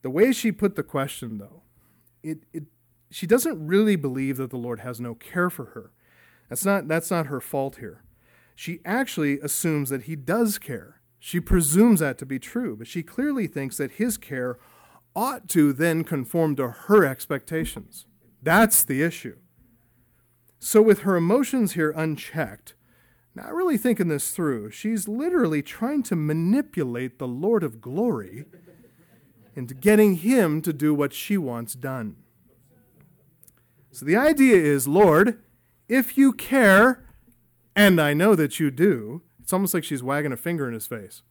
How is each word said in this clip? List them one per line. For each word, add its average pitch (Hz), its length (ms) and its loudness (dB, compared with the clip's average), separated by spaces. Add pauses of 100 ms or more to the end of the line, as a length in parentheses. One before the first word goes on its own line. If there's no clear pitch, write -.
The 131 80 -8
way 208 220 4
she 226 180 0
put 196 240 -2
the 147 80 -6
question, 131 560 -8
though, - 240 -18 (640)
it, 156 140 -10 (140)
it, 156 120 -12 (440)
she - 160 -10
doesn't 208 400 0
really 202 300 4
believe 135 440 -4
that 131 120 -8
the 131 60 -10
Lord 120 240 -8
has 120 200 -12
no 117 140 -10
care 180 340 -2
for 135 180 -8
her. - 260 -20 (560)
That's 123 160 -6
not, 190 240 0
that's 160 220 -2
not 170 160 -2
her 135 140 -8
fault 135 360 -6
here. - 260 -16 (540)
She - 280 -10
actually 170 540 -2
assumes 147 520 -4
that 131 140 -6
he 156 120 -10
does 196 420 -2
care. - 420 -14 (200)
She - 180 -6
presumes 175 600 4
that 139 180 -2
to 131 80 -14
be 131 140 -8
true, 226 340 -8
but 113 140 -16
she 170 160 -10
clearly 262 420 -4
thinks 139 300 -8
that 139 160 -6
his 220 260 -4
care 123 400 -8 (560)
ought - 360 -6
to 147 220 4
then 160 300 -2
conform 156 540 -2
to 131 120 -4
her 196 360 4
expectations. - 1000 -6 (360)
That's 202 400 4
the 135 200 -2
issue. 160 340 -6 (1200)
So - 240 4
with 208 180 6
her 190 140 0
emotions 214 600 0
here 156 180 0
unchecked, 151 840 -6 (640)
not - 180 -14
really 339 240 0
thinking 208 300 0
this 147 240 -4
through, 120 380 -4
she's 208 360 -6
literally 226 560 -2
trying 269 420 -4
to 180 120 -2
manipulate 156 1040 -2
the 127 80 -6
Lord 175 340 -2
of 113 180 -8
glory 131 680 -6 (1080)
into 131 200 -12
getting 208 420 4
him 170 460 2
to 170 100 -4
do 151 220 0
what 143 180 0
she - 240 -4
wants 120 380 -6
done. 127 420 -10 (1700)
So - 160 -12
the 170 100 4
idea 269 400 6
is, 143 320 4
"Lord, 185 540 6 (460)
if 247 280 0
you 269 160 6
care, 233 720 4 (720)
and 190 240 6
I 147 140 2
know 196 200 4
that 151 240 0
you 147 120 0
do," 135 500 0 (200)
it's - 120 -6
almost 185 220 -2
like 165 100 -2
she's 127 180 -6
wagging 139 300 -4
a 117 60 -8
finger 165 280 -4
in 117 60 -8
his 110 140 -10
face 104 440 -14